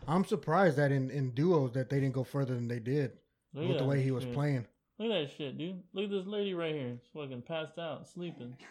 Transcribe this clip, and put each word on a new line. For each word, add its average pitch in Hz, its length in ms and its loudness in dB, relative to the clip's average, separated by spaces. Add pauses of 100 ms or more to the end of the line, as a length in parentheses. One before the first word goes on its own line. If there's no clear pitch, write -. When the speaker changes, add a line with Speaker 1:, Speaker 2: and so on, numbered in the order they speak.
Speaker 1:
I'm 180 180 4
surprised 175 520 4
that 143 140 4
in, 131 200 2
in 131 200 0
duos 135 420 4
that 131 160 -2
they 139 120 2
didn't 135 140 2
go 131 100 0
further 131 300 -2
than 120 120 -2
they 120 120 -4
did 127 340 0 (400)
Speaker 2:
Look 151 140 -2
Speaker 1:
with 175 100 2
Speaker 2:
at - 0 -
Speaker 1:
the 135 80 2
way 139 120 4
Speaker 2:
that 131 60 4
Speaker 1:
he 131 80 2
was 123 140 0
Speaker 2:
shit. 123 80 -4
Speaker 1:
playing. 139 320 2 (340)
Speaker 2:
Look 226 120 -2
at 180 180 2
that - 80 -14
shit, 135 200 -6
dude. 175 240 -6 (120)
Look 196 120 -2
at 202 60 -4
this 190 140 -2
lady 202 300 -2
right 165 200 0
here. 123 240 -4
She's - 140 -20
fucking 131 300 -8
passed 156 360 -6
out, 160 300 -8
sleeping. 139 480 -10 (140)